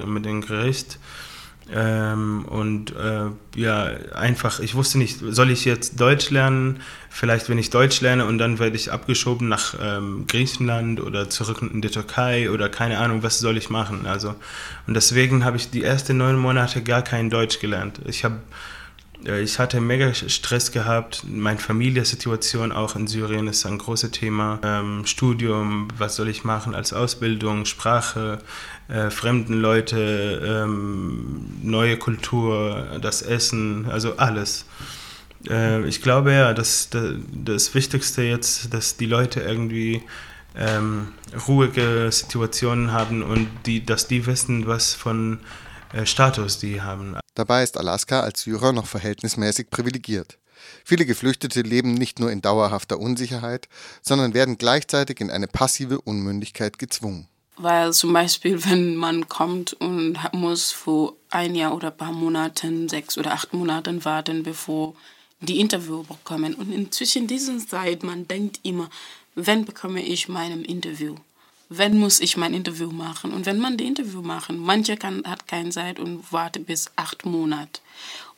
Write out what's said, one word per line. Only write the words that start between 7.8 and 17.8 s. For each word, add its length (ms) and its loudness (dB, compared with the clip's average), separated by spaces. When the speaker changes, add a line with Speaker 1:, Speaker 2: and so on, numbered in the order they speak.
Speaker 1:
lerne 240 4
und 140 2
dann 200 2
werde 160 2
ich 160 -4
abgeschoben 600 0
nach, 280 0
ähm, 480 -4
Griechenland 720 0
oder 300 -2
zurück 320 -2
in 220 -2
die 80 0
Türkei 600 0
oder 200 0
keine 260 0
Ahnung, 260 2
was 180 0
soll 180 2
ich 100 -4
machen? 380 -2
Also, 280 -2
und 80 0
deswegen 500 6
habe 140 2
ich 100 -4
die 160 -2
ersten 320 2
neun 220 4
Monate 440 2
gar 200 2
kein 260 0
Deutsch 320 2
gelernt. 460 -4